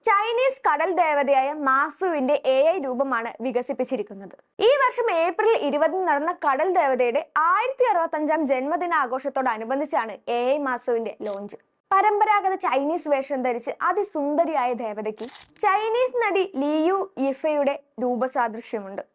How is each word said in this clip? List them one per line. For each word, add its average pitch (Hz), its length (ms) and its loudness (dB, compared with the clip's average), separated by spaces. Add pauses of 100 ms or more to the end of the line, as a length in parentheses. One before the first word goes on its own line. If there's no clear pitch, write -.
ചൈനീസ് 466 600 2
കടൽ 320 240 2
ദേവതയായ 285 600 2
മാസുവിന്റെ 294 920 0
എ 262 180 4
ഐ 349 220 2
രൂപമാണ് 247 560 -2
വികസിപ്പിച്ചിരിക്കുന്നത്. 220 920 -4 (240)
ഈ 415 80 4
വർഷം 494 440 2
ഏപ്രിൽ 359 420 2 (140)
ഇരുപതിന് 311 400 0
നടന്ന 311 280 0 (100)
കടൽ 302 280 2
ദേവതയുടെ 254 640 0
ആയിരത്തി 427 520 2
അറുപത്തഞ്ചാം 320 560 0
ജന്മദിനാഘോഷത്തോടനുബന്ധിച്ചാണ് 262 1700 -2 (100)
എ 240 120 0 (140)
ഐ 302 40 2
മാസുവിന്റെ 240 640 -2
ലോഞ്ച്. 202 360 -8 (360)
പരമ്പരാഗത 415 640 4
ചൈനീസ് 294 540 -2
വേഷം 269 340 0
ധരിച്ച് 240 280 -2 (100)
അതിസുന്ദരിയായ 311 920 0
ദേവതയ്ക്ക് 214 520 -6 (340)
ചൈനീസ് 453 640 0
നടി 381 320 0
ലിയു 311 640 0
യിഫയുടെ 277 600 0 (220)
രൂപസാദൃശ്യമുണ്ട്. 233 1000 -4 (140)